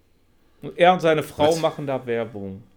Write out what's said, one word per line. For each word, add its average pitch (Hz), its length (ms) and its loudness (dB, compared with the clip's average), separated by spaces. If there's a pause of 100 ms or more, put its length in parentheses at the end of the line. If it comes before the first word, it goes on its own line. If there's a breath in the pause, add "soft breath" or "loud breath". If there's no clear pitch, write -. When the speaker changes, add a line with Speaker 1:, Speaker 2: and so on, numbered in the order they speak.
(600)
Speaker 1:
Und - 160 -14
er 175 160 6
und 180 80 -2
seine 156 220 2
Frau 151 280 2
Speaker 2:
Was? 165 100 -2
Speaker 1:
machen 156 260 -4
da 131 180 -6
Werbung. 107 580 -6 (140)